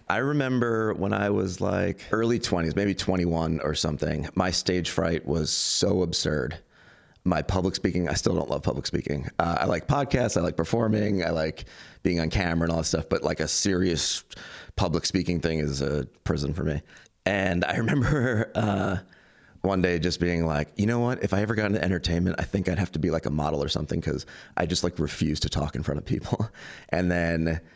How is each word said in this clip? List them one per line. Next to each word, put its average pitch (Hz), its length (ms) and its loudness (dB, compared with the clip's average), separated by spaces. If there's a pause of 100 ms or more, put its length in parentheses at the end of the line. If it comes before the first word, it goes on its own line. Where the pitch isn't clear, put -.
I 98 100 2
remember 123 760 2
when 98 180 0
I 101 160 2
was, 95 320 0
like, 95 500 0
early 117 280 2
twenties, 82 360 0
maybe 101 200 2
twenty-one 82 640 0
or 76 140 -2
something, 76 600 -2
my 92 160 0
stage 90 380 0
fright 85 380 0
was 76 240 0
so - 500 2
absurd, 78 560 -2 (680)
my 82 180 2
public 92 320 0
speaking. 90 340 0
I 67 60 0
still - 200 0
don't 80 160 -2
love 71 120 -2
public - 240 -2
speaking. - 420 -4 (100)
Uh, 85 220 2
I - 40 2
like - 220 0
podcasts. 131 500 2
I - 60 2
like 82 140 0
performing. 104 680 2
I 82 60 0
like 80 340 -2 (380)
being 87 180 2
on 80 100 0
camera 85 340 2
and 82 80 0
all 82 60 2
that 78 60 0
stuff. 80 240 -2
But, - 140 0
like, 80 180 0
a 78 80 0
serious 90 760 0 (520)
public 85 300 0
speaking 87 340 0
thing 80 180 0
is 73 220 -2
a 69 260 -2 (180)
prison 73 280 -2
for 78 120 -4
me. 76 180 -2 (420)
And 92 400 0
I 80 120 -2
<laughs> - 0 -
remember, 120 800 2
uh, 98 440 2 (640)
one 95 180 2
day 87 180 4
just 85 220 0
being 85 240 2
like, 76 320 0
"You 101 80 2
know 117 140 0
what? 120 260 -2
If 98 80 0
I 98 80 2
ever 107 140 0
got 107 120 0
into 101 160 0
entertainment, 90 560 2
I - 60 0
think 95 240 0
I'd 90 100 0
have 95 140 0
to - 60 -4
be, 80 120 0
like, 82 140 0
a - 60 -2
model 76 340 0
or 76 40 -2
something, 78 320 -2
'cause 73 260 -4 (320)
I 87 80 2
just, 87 180 0
like, 90 140 -2
refuse 76 420 0
to - 80 -2
talk 73 260 -2
in - 80 -4
front 71 160 -2
of - 60 -8
people." - 460 -2 (200)
<laughs> - 200 -20
And 90 200 2
then 82 500 0 (160)